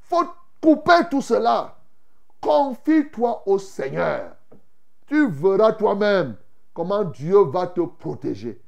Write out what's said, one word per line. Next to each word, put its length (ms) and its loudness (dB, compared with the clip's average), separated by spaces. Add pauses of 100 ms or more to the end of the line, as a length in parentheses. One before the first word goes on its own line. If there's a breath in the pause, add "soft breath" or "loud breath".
faut 240 0 (360)
couper 500 6
tout 100 0
cela. 540 0 (680)
Confie-toi 1040 0
au 140 2
Seigneur. 720 -6 (760)
Tu 240 2
verras 440 2
toi-même 640 0 (380)
comment 300 -4
Dieu 400 2
va 240 0
te 140 -4
protéger. 880 -8